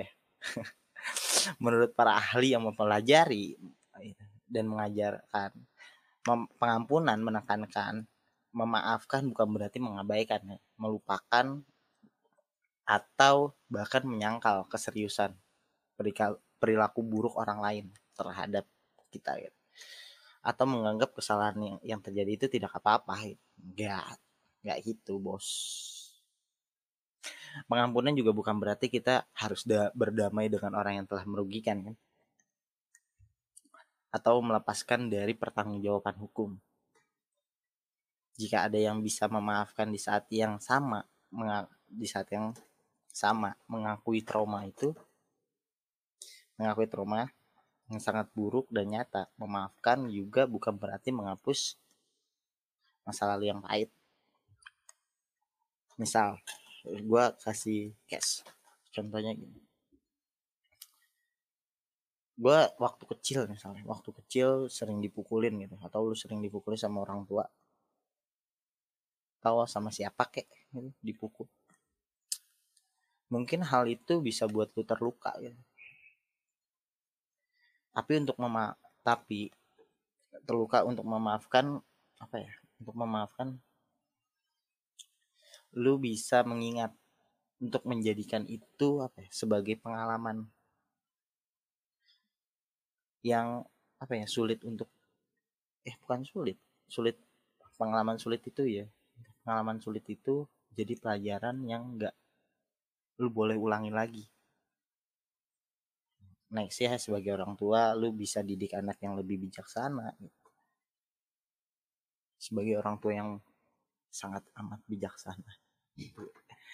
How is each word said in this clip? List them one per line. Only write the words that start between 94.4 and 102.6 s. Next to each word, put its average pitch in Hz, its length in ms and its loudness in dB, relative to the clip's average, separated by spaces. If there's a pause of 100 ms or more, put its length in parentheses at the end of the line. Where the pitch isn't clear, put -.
untuk, 110 240 -8 (960)
eh, 120 160 -12
bukan 127 240 -4
sulit, 139 340 -6 (300)
sulit, 117 320 0 (560)
pengalaman 110 400 0
sulit 117 280 -4
itu 135 200 -2
ya, 104 240 -2 (560)
pengalaman 110 400 -2
sulit 110 240 -6
itu 139 400 -4 (240)
jadi 107 240 -4
pelajaran 104 720 -4
yang 117 320 -8
nggak 104 160 -6 (1040)